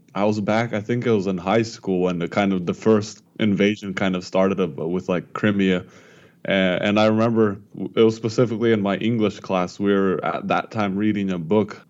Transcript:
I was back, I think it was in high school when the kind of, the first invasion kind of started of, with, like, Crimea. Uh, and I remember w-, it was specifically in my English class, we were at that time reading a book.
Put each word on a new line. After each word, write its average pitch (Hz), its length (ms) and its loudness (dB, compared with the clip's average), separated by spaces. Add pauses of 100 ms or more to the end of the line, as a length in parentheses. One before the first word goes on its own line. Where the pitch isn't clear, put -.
(140)
I 98 100 -2
was 107 160 0
back, 110 320 -2
I 104 80 -4
think 120 240 -4
it 120 60 0
was 98 160 0
in 95 100 -2
high 98 260 0
school 95 400 -4
when 90 180 -2
the 85 80 -4
kind 101 240 0
of, 90 140 -2
the 95 80 -2
first 107 500 0 (160)
invasion 101 540 0
kind 95 200 -2
of 87 100 -6
started 95 360 0
of, 80 160 -4
with, 87 320 -4
like, 87 240 -4
Crimea. 95 520 0 (640)
Uh, 92 40 -2
and 95 500 2
I 110 60 4
remember 110 500 2 (180)
w-, 95 220 -8
it 117 60 6
was 110 120 6
specifically 113 580 0
in 107 100 2
my 98 160 0
English 107 420 0
class, 90 400 -4
we 101 120 2
were 98 320 2
at 87 240 -4
that 87 220 -2
time 101 240 -2
reading 101 360 0
a 90 80 -4
book. 98 520 -2